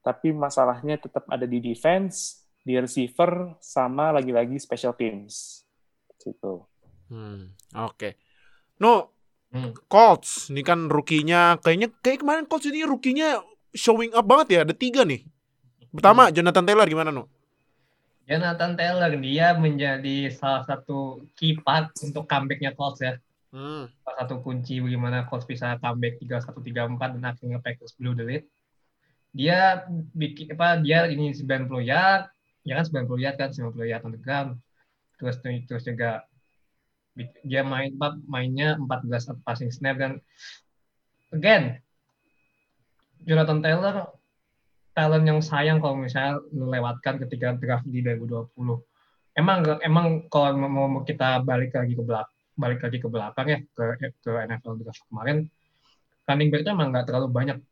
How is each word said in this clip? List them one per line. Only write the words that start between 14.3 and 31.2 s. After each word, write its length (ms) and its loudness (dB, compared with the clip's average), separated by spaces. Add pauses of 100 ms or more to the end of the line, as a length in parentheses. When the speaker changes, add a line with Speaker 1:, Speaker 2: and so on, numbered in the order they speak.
Speaker 2:
ya, 80 8
ada 80 0
tiga 320 2
nih. 220 -2 (680)
Pertama, 380 10
Speaker 3:
Hmm. 100 2
Speaker 2:
Jonathan 240 4
Taylor 240 6
gimana, 240 0
No? 160 -8 (960)
Speaker 3:
Jonathan 540 -2
Taylor, 320 2 (100)
dia 380 4
menjadi 720 0
salah 340 -2
satu 680 -8
key 260 -2
part 300 0 (100)
untuk 300 -8
comeback-nya 480 -4
Colts 260 -8
ya. 140 -6 (320)
Speaker 2:
Hmm. 400 -14 (160)
Speaker 3:
Salah 180 -12
satu 140 -8
kunci 400 -8
bagaimana 480 -4
Colts 180 -8
bisa 380 -6
comeback 400 -4
tiga 160 -6
satu, 240 -12
tiga 240 -6
empat 320 -6
dan 80 -8
akhirnya 320 -8
Packers 400 -12
blew 160 -4
the 80 -4
lead. 220 -8 (880)
Dia 480 2 (320)
bikin, 400 -8
apa, 240 2
dia 320 4
ini 240 -2